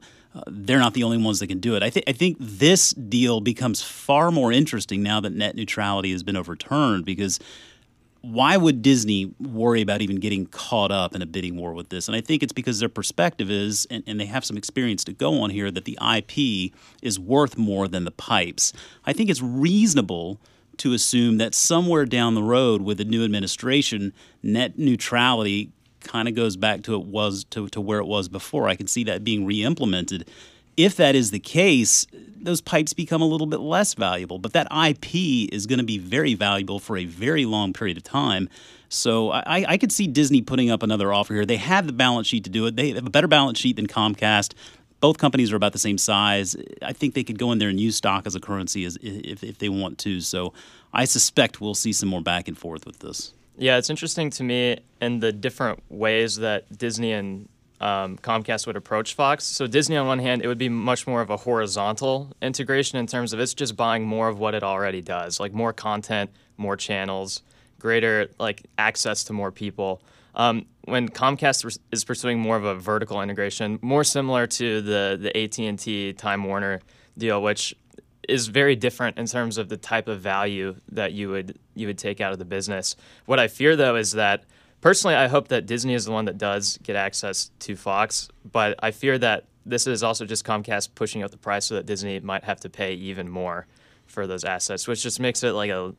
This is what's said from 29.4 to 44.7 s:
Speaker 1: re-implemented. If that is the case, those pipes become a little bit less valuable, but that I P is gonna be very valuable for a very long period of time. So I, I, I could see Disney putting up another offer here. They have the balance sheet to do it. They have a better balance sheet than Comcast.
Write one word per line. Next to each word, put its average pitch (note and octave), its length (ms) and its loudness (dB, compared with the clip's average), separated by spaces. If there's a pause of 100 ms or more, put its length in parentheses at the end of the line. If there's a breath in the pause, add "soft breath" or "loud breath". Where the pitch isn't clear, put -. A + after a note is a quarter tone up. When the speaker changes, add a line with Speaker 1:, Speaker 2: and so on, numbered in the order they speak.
Speaker 1:
re-implemented. G2+ 840 0 (500 loud breath)
If F#3 180 6
that D3 180 8
is B2 160 4
the G#2 100 -2
case, D3+ 680 4 (340)
those E3+ 200 -2
pipes D#3 320 0
become E3 280 0
a D#3+ 60 6
little D#3 180 2
bit D3+ 140 -2
less E3 340 0
valuable, F#2 460 -2
but A2 140 -4
that D#3+ 180 2
I D#3 300 4
P C#3 500 0
is G#2 160 -4
gonna B2 160 2
be A2 160 -2
very A#2+ 340 0
valuable G2+ 460 0
for G#2 180 -6
a F#2 80 -4
very A#2+ 400 0
long G#2+ 280 0
period F2+ 240 -4
of - 60 -14
time. C3 460 -2 (400 loud breath)
So A2+ 400 2
I, - 160 0
I, F3+ 220 0
I F3 100 4
could G#3 140 2
see G3+ 160 2
Disney C#3 340 4
putting B2 300 2
up A2 100 2
another G2+ 320 2
offer G2+ 220 2
here. G#2 100 2
They A#2 120 2
have F3 280 2
the C#3+ 80 -4
balance A#2+ 320 2
sheet A2+ 200 0
to F#2+ 40 -10
do A2 160 0
it. A2+ 100 -2
They C3+ 180 0
have A2 120 -4
a G#2+ 60 -6
better E3 160 6
balance C#3 320 2
sheet B2 160 2
than G#2 120 -2
Comcast. G#2+ 640 0 (480 loud breath)